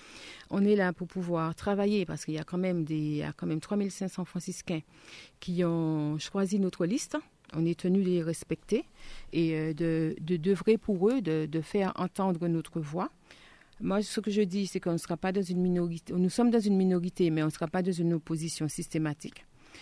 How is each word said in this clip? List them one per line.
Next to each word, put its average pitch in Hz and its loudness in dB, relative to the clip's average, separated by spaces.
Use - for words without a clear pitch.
On 196 2
est 208 6
là 185 2
pour 175 -8
pouvoir 170 -2
travailler 202 0
parce 160 -8
qu'il 156 -4
y - -4
a 156 -6
quand 180 -6
même 180 0
des, 156 -4
il 151 -2
y 147 -2
a 151 -4
quand - -8
même 160 -2
trois 202 -4
mille 202 0
cinq 190 -6
cents 180 -6
franciscains 175 -6
qui 180 -2
ont 156 2
choisi 196 0
notre 185 0
liste. 240 -2
On 165 0
est 170 0
tenu 185 4
de 180 2
les 175 2
respecter 165 -2
et, 160 2
euh, 156 -2
de, 160 0
de, 175 0
d'œuvrer 196 4
pour 196 2
eux, 269 4
de, 156 0
de 156 -2
faire 190 0
entendre 180 0
notre 165 -2
voix. 165 -4
Moi, 196 0
ce - -4
que 214 -4
je 208 2
dis, 190 0
c'est 185 -6
qu'on 175 0
ne 170 0
sera 165 -4
pas 185 -2
dans 196 0
une 180 -2
minorité. 175 0
Nous 180 4
sommes 240 4
dans 233 4
une 202 4
minorité, 180 2
mais 156 2
on 156 2
ne 156 0
sera - -4
pas 185 -2
dans 185 0
une 170 2
opposition 160 -4
systématique. - -6